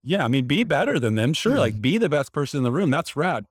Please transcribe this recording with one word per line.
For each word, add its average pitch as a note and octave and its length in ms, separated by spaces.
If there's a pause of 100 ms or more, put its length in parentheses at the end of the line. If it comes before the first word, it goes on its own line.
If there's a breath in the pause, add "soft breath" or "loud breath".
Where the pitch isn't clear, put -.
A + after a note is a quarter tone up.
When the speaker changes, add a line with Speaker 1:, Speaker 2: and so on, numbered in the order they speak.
Speaker 1:
Yeah, F3 200
I A#2 40
mean, B2+ 180
be D#3 180
better E3+ 360
than A2 160
them. A#2 180
Sure, A3+ 200
Speaker 2:
Mm-hmm. C#4 60
Speaker 1:
like, A2 220
be C#3 160
the A3 120
best C#3+ 220
person C#3+ 280
in B2+ 40
the A#2+ 80
room. E3+ 180
That's C#3+ 260
rad. C#3+ 360